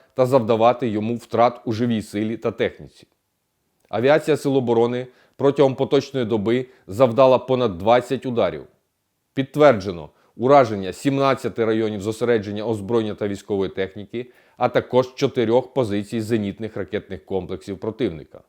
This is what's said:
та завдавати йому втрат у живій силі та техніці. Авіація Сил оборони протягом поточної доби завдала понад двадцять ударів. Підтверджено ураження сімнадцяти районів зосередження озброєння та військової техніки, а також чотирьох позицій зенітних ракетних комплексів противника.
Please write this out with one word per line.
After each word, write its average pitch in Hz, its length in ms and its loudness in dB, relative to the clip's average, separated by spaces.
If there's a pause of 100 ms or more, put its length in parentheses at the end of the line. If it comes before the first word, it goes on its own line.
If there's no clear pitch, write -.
(140)
та 131 120 2
завдавати 120 640 2
йому 110 280 -2
втрат 117 500 0
у 120 80 -4
живій 117 280 0
силі 107 360 -6
та 113 140 -4
техніці. - 560 -6 (840)
Авіація 143 480 2
Сил 135 200 0
оборони 120 500 0 (280)
протягом 135 400 2
поточної 131 500 -2
доби 113 400 0 (220)
завдала 123 520 4
понад 123 380 -2
двадцять 120 480 0
ударів. 95 380 -2 (720)
Підтверджено 107 760 2 (260)
ураження 110 580 2
сімнадцяти 135 720 -2
районів 110 360 -2
зосередження 107 600 -2
озброєння 107 520 -4
та 107 120 -6
військової 98 440 -4
техніки, 101 600 -10 (260)
а 123 120 0
також 127 460 0
чотирьох 123 580 0
позицій 107 480 -4
зенітних 107 560 -4
ракетних 95 480 -10
комплексів 95 520 -8
противника. 104 720 -8